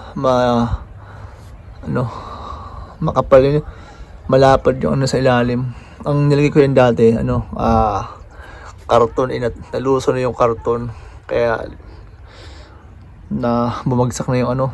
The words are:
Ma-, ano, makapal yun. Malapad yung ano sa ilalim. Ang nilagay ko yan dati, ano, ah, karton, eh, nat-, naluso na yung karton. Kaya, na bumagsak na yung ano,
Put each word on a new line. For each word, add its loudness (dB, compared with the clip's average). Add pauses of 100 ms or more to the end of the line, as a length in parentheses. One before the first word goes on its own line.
(160)
Ma-, 0 (1040)
ano, -4 (1040)
makapal 4
yun. 2 (720)
Malapad 4
yung -2
ano 0
sa -2
ilalim. 0 (320)
Ang 2
nilagay 4
ko 4
yan 2
dati, 6
ano, -2 (160)
ah, 2 (800)
karton, 2
eh, -4
nat-, -6
naluso 0
na -2
yung -2
karton. 0 (400)
Kaya, 0 (1700)
na -2
bumagsak -2
na 2
yung 0
ano, 0